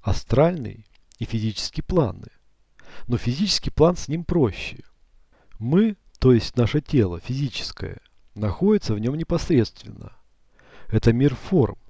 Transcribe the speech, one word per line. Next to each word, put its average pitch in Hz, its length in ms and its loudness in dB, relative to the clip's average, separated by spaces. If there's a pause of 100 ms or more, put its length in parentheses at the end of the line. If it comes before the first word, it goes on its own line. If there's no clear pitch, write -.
астральный 123 840 0 (320)
и 110 80 -6
физический 110 560 -4
планы. 110 460 0 (800)
Но 120 100 0
физический 143 540 -2
план 170 260 4
с - 100 -10
ним 160 160 -6
проще. 123 600 -2 (760)
Мы, 190 400 2 (220)
то 131 120 6
есть - 260 2
наше 123 240 2
тело 92 380 0
физическое, - 840 -8 (340)
находится 113 580 0
в 101 60 -2
нем 120 160 -2
непосредственно. 143 1000 -2 (760)
Это 110 220 4
мир 131 220 2
форм. 139 440 0 (120)